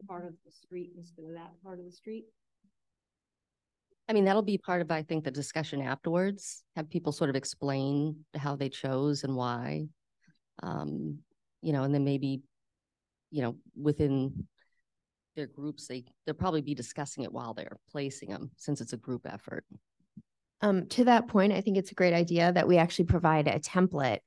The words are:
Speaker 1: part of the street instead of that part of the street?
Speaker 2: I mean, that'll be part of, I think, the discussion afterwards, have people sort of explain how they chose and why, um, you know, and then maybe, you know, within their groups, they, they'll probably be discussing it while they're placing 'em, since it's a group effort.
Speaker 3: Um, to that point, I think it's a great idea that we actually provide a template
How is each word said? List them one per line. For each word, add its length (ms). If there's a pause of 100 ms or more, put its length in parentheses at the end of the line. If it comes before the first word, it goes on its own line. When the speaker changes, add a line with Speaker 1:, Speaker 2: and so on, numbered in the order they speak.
Speaker 1:
part 200
of 80 (100)
the 60
street 440
instead 300
of 60
that 220 (100)
part 160
of 60
the 60
street? 340 (1800)
Speaker 2:
I 60
mean, 120
that'll 180
be 160
part 240
of, 80
I 100
think, 220
the 80
discussion 500
afterwards, 840 (120)
have 160
people 200
sort 200
of 40
explain 880 (120)
how 200
they 140
chose 540
and 120
why, 520 (720)
um, 640 (400)
you 100
know, 80
and 100
then 120
maybe, 400 (880)
you 100
know, 160 (180)
within 720 (880)
their 120
groups, 400
they, 180 (180)
they'll 120
probably 260
be 140
discussing 480
it 100
while 220
they're 240 (100)
placing 420
'em, 260
since 220
it's 140
a 40
group 280
effort. 400 (960)
Speaker 3:
Um, 280
to 160
that 220
point, 240
I 100
think 160
it's 140
a 40
great 180
idea 400
that 140
we 100
actually 280
provide 420
a 120
template 680